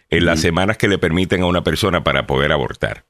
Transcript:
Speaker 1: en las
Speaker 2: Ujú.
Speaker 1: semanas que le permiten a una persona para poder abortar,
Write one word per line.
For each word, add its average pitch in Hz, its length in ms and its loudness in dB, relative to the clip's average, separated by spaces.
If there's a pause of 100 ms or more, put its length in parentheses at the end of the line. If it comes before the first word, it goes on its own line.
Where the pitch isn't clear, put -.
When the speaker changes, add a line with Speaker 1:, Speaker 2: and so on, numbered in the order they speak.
Speaker 1:
en 85 160 2
las 85 140 2
Speaker 2:
Ujú. 78 40 -2
Speaker 1:
semanas 90 340 0
que - 120 -2
le 95 100 2
permiten 90 440 0
a 90 40 0
una 87 180 0
persona 87 400 0
para 67 240 0
poder 71 240 0
abortar, 60 580 -4